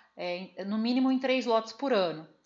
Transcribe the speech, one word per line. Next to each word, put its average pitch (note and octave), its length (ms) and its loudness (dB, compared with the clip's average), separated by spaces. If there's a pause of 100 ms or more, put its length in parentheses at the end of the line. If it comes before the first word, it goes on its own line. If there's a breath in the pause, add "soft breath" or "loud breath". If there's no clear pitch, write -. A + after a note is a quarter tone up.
(160 loud breath)
é, F3+ 480 -8
no G3+ 140 -2
mínimo B3 340 2
em C4 80 2
três B3+ 260 0
lotes A3+ 280 0
por C#4 180 -4
ano, E3 340 0 (200)